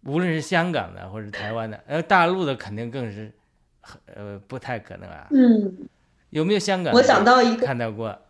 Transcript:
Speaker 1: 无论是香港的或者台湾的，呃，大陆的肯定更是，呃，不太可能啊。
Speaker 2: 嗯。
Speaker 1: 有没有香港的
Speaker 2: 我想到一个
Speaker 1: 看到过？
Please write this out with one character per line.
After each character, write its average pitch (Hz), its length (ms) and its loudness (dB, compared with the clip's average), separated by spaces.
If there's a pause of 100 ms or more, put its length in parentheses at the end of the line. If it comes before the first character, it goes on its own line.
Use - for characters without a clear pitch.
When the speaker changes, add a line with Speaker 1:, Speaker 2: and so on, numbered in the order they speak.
Speaker 1:
无 139 120 -2
论 175 160 0
是 156 80 -2
香 170 300 0
港 95 220 -4
的 92 180 -14
或 107 100 -10
者 104 80 -12
台 107 240 -8
湾 113 160 -6
的， 104 160 -14
呃， 151 160 -4
大 175 240 4
陆 185 180 0
的 139 140 0
肯 104 180 -12
定 117 160 -8
更 123 180 -6
是， 107 220 -14 (800)
呃， 101 240 -14 (120)
不 135 100 -10
太 123 180 -8
可 92 200 -16
能 92 120 -16
啊。 80 220 -18
Speaker 2:
嗯。 214 560 4 (420)
Speaker 1:
有 151 140 -2
没 185 80 0
有 208 80 2
香 190 240 -2
港 160 100 0
的 233 60 6
Speaker 2:
我 - 20 6
想 254 220 4
到 247 180 6
一 233 140 4
个 233 100 -2
Speaker 1:
看 131 120 -2
到 117 120 -2
过？ 107 400 -8